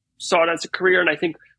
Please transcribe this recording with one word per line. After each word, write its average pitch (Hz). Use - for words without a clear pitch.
saw 175
it 170
as -
a -
career. 185
And 170
I 151
think 165